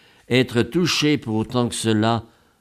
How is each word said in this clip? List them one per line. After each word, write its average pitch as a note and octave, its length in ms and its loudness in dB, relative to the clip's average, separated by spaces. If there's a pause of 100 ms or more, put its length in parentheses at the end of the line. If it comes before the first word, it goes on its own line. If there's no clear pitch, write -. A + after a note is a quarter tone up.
(300)
Être A#2+ 320 2
touché D3+ 560 0
pour A2 180 -4
autant A2+ 320 -2
que G#2 60 -8
cela A2+ 500 0 (360)